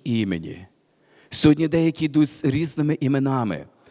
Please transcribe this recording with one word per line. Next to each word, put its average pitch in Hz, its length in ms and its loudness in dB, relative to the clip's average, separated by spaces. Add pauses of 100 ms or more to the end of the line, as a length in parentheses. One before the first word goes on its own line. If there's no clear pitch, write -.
імені. 92 640 -4 (640)
Сьогодні 151 380 4
деякі 165 360 0
йдуть 151 240 2
з - 160 -4
різними 151 560 0
іменами. 131 680 0 (240)